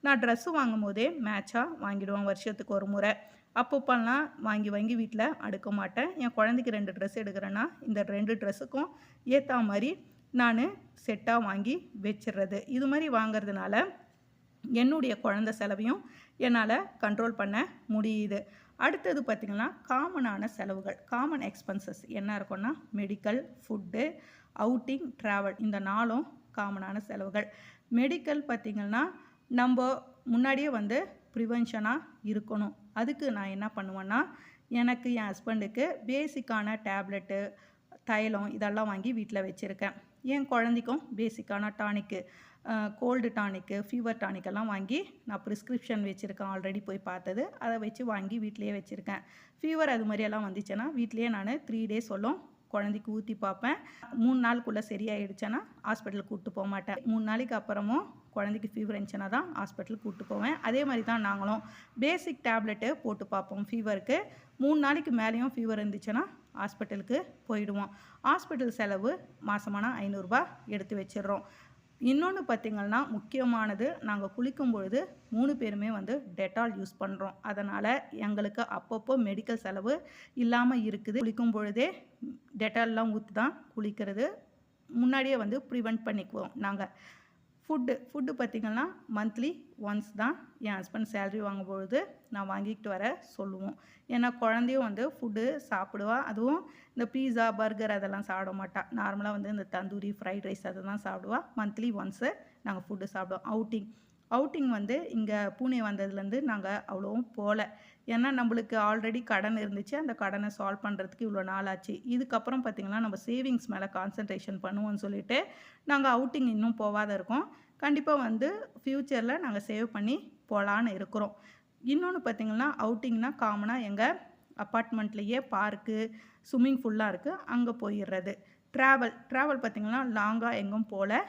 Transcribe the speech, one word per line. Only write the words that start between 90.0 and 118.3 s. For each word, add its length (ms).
தான் 200
என் 180
ஹஸ்பண்ட் 340
சேலரி 280
வாங்கும் 320
பொழுது 280
நான் 200
வாங்கிட்டு 380
வர 160
சொல்லுவோம். 480
ஏன்னா 280
குழந்தையும் 500
வந்து 160
ஃபுட்டு 280
சாப்பிடுவா. 540
அதுவும் 380
இந்த 200
பீஸா, 340
பர்கர் 400
அதெல்லாம் 320
சாப்பிட 260
மாட்டா. 260
நார்மலா 360
வந்து 240
இந்த 160
தந்தூரி, 440
ஃப்ரைட் 320
ரைஸ் 200
அதை 160
தான் 220
சாப்பிடுவா. 340
மந்த்லி 320
ஒன்ஸு 260
நாங்க 220
ஃபுட்டு 280
சாப்பிடுவோம். 400
அவுட்டிங், 360
அவுட்டிங் 460
வந்து 180
இங்க 240
பூனே 240
வந்ததுலேருந்து 600
நாங்க 280
அவ்வளவும் 480
போல. 240
ஏன்னா 220
நம்மளுக்கு 400
already 440
கடன் 340
இருந்துச்சு. 380
அந்த 180
கடனை 440
சால்வ் 280
பண்றதுக்கு 420
இவ்வளோ 160
நாள் 280
ஆச்சு. 220
இதுக்கப்புறம் 520
பார்த்தீங்கன்னா, 400
நம்ம 200
சேவிங்ஸ் 420
மேல 260
கான்சன்ட்ரேஷன் 720
பண்ணுவோம்னு 400
சொல்லிட்டு 320
நாங்க 180
அவுட்டிங் 440
இன்னும் 300
போகாத 300
இருக்கோம். 320
கண்டிப்பா 380
வந்து 320